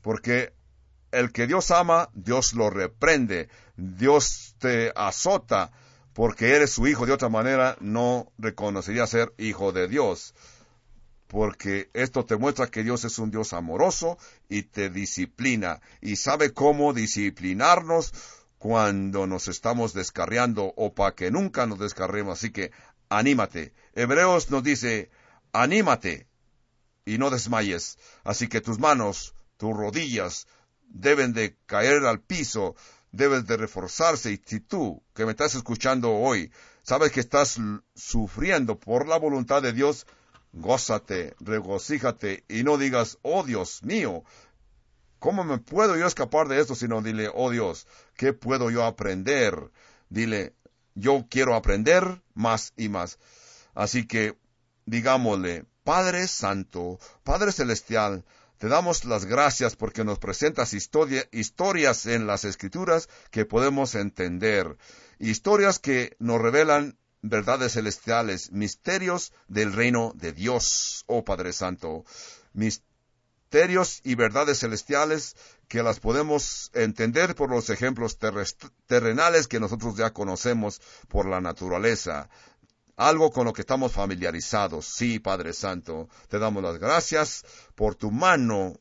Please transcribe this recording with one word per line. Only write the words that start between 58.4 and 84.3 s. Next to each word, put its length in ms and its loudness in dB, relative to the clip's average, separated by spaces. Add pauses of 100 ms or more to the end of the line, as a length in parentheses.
te 120 -6
damos 360 2
las 220 -2
gracias 500 0
porque 280 -6
nos 140 -2
presentas 540 -2
historia-, 600 0
historias 760 0
en 200 -2
las 200 -2
Escrituras 640 -2 (200)
que 140 -2
podemos 500 0
entender. 840 -2 (400)
Historias 600 2
que 400 -2
nos 220 0
revelan 560 4 (240)
verdades 520 0
celestiales, 800 -2
misterios 800 -4 (160)
del 240 0
reino 420 0
de 180 -10
Dios, 760 -2
oh 180 -2
Padre 280 -4
Santo. 520 -6 (480)
Misterios 1500 0
y 100 -2
verdades 460 2
celestiales 720 -2 (340)
que 140 -2
las 180 0
podemos 720 0
entender 600 2
por 160 -2
los 180 0
ejemplos 500 -2
terrest-, 520 -6 (160)
terrenales 600 4
que 120 -2
nosotros 360 -4
ya 160 0
conocemos 680 -2 (280)
por 200 0
la 120 0
naturaleza. 920 -2 (640)
Algo 340 6
con 140 0
lo 80 0
que 100 -10
estamos 300 -2
familiarizados. 920 -4